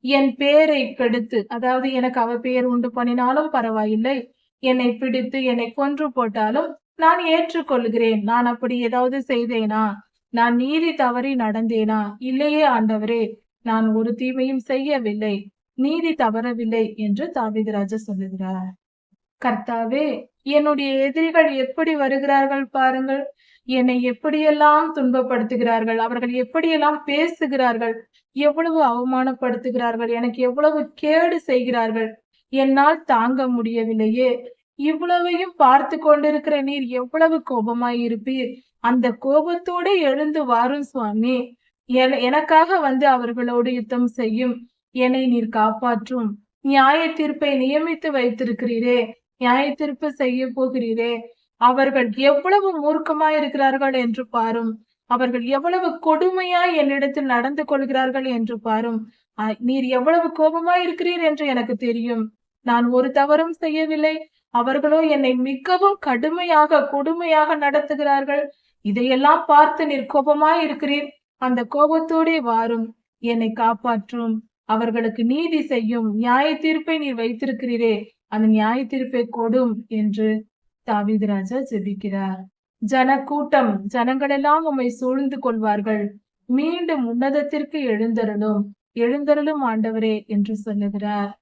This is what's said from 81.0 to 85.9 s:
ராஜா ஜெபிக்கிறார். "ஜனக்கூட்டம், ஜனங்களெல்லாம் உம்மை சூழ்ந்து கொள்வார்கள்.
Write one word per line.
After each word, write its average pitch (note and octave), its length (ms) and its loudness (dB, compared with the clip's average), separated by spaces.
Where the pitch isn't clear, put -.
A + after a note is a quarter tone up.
ராஜா G3+ 320 -4
ஜெபிக்கிறார். G3 800 -6
"ஜனக்கூட்டம், C4+ 880 2
ஜனங்களெல்லாம் C#4 800 0
உம்மை C4 220 -2
சூழ்ந்து C4 500 -2
கொள்வார்கள். G#3+ 600 -2